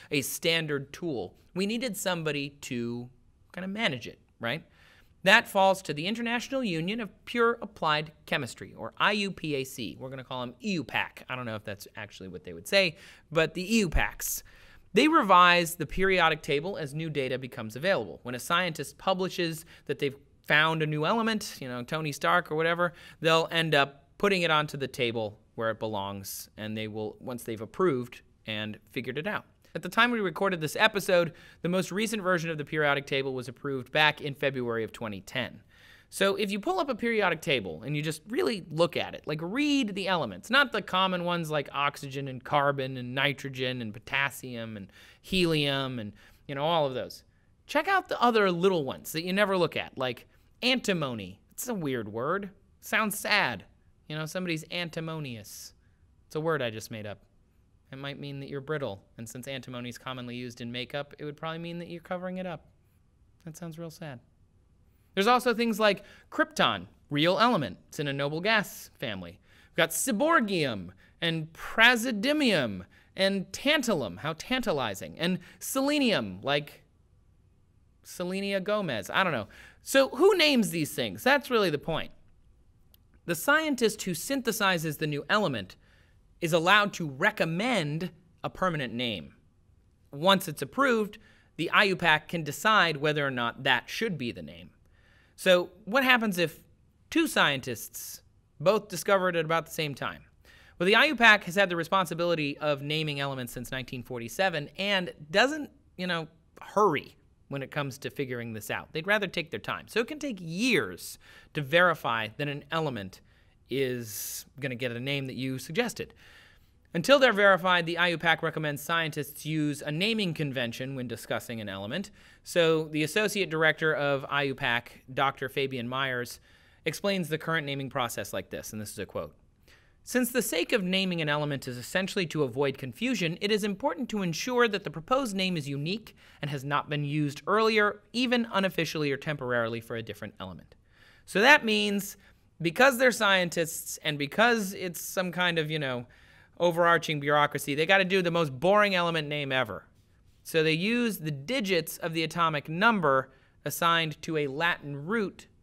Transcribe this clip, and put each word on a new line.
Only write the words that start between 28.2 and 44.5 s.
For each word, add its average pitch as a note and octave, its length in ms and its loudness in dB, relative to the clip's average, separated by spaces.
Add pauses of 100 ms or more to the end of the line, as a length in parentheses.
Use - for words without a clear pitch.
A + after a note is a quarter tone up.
and G#2+ 320 -6 (100)
figured B2+ 300 -6
it D#3+ 80 -6
out. F#3 180 -6 (300)
At E3 80 -10
the F3+ 60 -6
time A#3+ 200 4
we A#3 100 -2
recorded F#3 400 -2
this D3+ 160 -4
episode, F#3+ 580 4 (280)
the E3+ 80 -2
most F3+ 220 0
recent G#3+ 320 -2
version F3 260 0
of D#3+ 80 -4
the C#3+ 80 -6
periodic C#3+ 400 2
table C3+ 300 -2
was B2 120 -8
approved C3 440 -6
back D3+ 300 4
in C#3+ 120 -6
February B2 500 -2
of G#2+ 80 -6
twenty G#2 300 -10
ten. - 400 -8 (480)
So G3 260 2
if G3+ 140 0
you G3+ 100 -2
pull F#4 200 -2
up D4 100 0
a B3 60 -2
periodic G3+ 460 0
table G2 420 -2
and C#3 120 -4
you D3 60 -2
just - 260 -6
really B3 440 -2
look D#3+ 260 0
at F#2+ 160 -4
it, - 140 -12
like, D#3+ 160 -4
read C4+ 500 0
the F3+ 140 -4
elements, C3 420 -2
not C4+ 220 4
the G#3 100 -2
common F#3 440 0
ones E3+ 260 -2
like D3 200 -2
oxygen C#3 560 -4
and B2+ 160 -10
carbon C#3 540 0
and B2 160 -8
nitrogen C3 680 -2
and G#2+ 100 -8
potassium A#2+ 800 -6